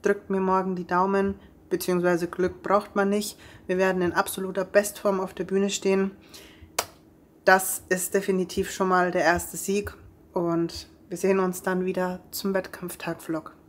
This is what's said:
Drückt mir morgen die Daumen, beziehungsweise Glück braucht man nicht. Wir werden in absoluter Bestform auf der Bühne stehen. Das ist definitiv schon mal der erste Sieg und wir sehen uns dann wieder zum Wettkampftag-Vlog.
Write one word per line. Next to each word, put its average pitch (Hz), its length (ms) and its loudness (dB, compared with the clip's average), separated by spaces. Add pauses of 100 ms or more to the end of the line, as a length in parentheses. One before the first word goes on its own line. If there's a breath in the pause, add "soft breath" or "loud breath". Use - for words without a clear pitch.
Drückt 202 280 0
mir 190 120 0
morgen 185 340 2
die 180 100 -6
Daumen, 196 540 2 (300 loud breath)
beziehungsweise 175 580 0
Glück 180 340 -4
braucht 202 340 0
man 196 140 2
nicht. 208 300 -2 (280 loud breath)
Wir 185 100 0
werden 185 240 2
in 175 100 2
absoluter 190 540 -2
Bestform 202 560 2
auf 190 120 -6
der 175 120 -6
Bühne 196 240 2
stehen. 196 420 0 (1300 loud breath)
Das 190 420 4
ist 185 260 -2
definitiv 190 560 0
schon 190 200 0
mal 180 220 4
der 175 120 0
erste 170 320 2
Sieg 202 380 -2 (400)
und 170 560 -2 (180)
wir 175 100 -8
sehen 190 220 2
uns 185 240 -2
dann 185 220 0
wieder 185 340 -2 (120)
zum 196 220 -4
Wettkampftag-Vlog. 170 1040 -6 (100)